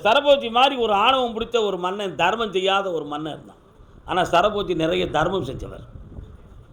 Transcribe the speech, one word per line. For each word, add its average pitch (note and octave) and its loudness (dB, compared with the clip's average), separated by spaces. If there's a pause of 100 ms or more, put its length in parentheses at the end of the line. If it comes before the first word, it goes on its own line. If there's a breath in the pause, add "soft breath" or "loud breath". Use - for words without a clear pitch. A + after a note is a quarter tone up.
சரபோஜி C#4 4
மாதிரி C4+ 4
ஒரு A3+ 0
ஆணவம் A#3 2
பிடிச்ச A3+ -2
ஒரு F#3+ -2
மன்னன், F#3 -4
தர்மம் G3 0
செய்யாத F#3+ 0
ஒரு D3+ -4
மன்னன் D3 -8
இருந்தான். - -18 (480)
ஆனா F3 -2
சரபோஜி F#3 2
நிறைய E3 -2
தர்மம் E3 -2
செஞ்சவர். G2 -12 (880)